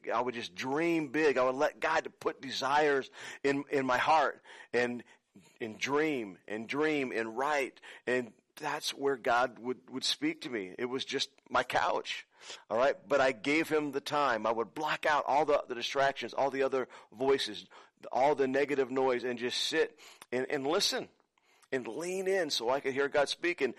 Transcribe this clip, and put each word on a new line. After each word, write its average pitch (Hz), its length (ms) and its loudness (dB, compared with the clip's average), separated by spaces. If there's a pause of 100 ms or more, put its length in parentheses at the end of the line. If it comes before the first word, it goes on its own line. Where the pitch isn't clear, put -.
(120)
I 113 80 0
would 123 140 -2
just 98 200 -10
dream 151 540 -2
big. 147 300 2
I 127 60 4
would 127 100 2
let 139 260 -2
God 160 260 0 (140)
put - 220 -6
desires 135 680 0 (340)
in, 139 280 0
in 135 160 0
my 123 100 2
heart 127 460 2 (320)
and, 120 280 0 (560)
and 110 200 -8
dream 135 580 -2 (100)
and 107 220 -8
dream 147 460 0
and 113 240 -4
write. 139 420 -2 (260)
And 120 260 -2 (280)
that's 147 300 -6
where 139 260 -2
God 120 440 0
would, 120 180 -6 (120)
would 127 140 -8
speak 156 380 -4
to 151 80 -10
me. 95 280 -6
It 123 80 -4
was 123 200 -4
just 135 240 -4 (180)
my 127 140 6
couch. - 640 0 (420)
All 107 80 2
right. 131 200 6 (120)
But 139 140 6
I 135 100 6
gave 143 380 0
Him 151 220 2
the 139 100 -2
time. 127 440 0
I 117 60 4
would 110 220 -2
block 156 320 -2
out 147 200 2
all 143 200 4
the, 143 200 4
the 127 80 -6
distractions, 131 600 -2
all 135 160 2
the 135 140 0
other 131 240 0 (280)
voices, 110 480 0 (480)
all 139 220 4
the 135 120 2
negative 135 440 0
noise, 131 340 2
and 123 140 -4
just 120 180 -4
sit - 420 0 (320)
and, 127 200 -2
and 139 160 -2
listen 196 420 0 (640)
and 123 160 -4
lean 180 400 -6
in 185 220 0
so 117 180 -2
I 139 120 0
could 135 120 -4
hear 139 160 0
God 143 220 2
speak. - 320 -4
And 120 160 0